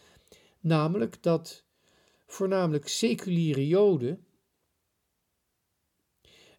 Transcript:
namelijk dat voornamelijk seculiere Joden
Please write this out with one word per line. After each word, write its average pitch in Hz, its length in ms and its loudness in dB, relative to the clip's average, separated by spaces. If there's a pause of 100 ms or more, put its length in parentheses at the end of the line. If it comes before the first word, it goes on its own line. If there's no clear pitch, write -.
(600)
namelijk 160 600 -2
dat 165 440 -2 (600)
voornamelijk 180 600 -2
seculiere 170 800 0
Joden 170 600 2 (2250)